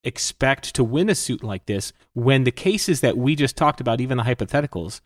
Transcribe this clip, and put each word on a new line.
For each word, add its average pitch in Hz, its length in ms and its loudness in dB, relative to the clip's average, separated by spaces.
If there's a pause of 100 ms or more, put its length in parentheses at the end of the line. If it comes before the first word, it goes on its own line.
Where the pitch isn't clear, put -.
expect - 720 -2
to 131 80 2
win 151 260 2
a 190 60 4
suit - 280 -4
like 101 220 -6
this 98 260 -4 (220)
when 131 300 4
the 123 80 4
cases 190 500 0
that 127 160 2
we 135 180 2
just 143 220 0
talked 147 240 2
about, 123 200 0
even 127 160 -2
the 117 60 0
hypotheticals 117 840 -2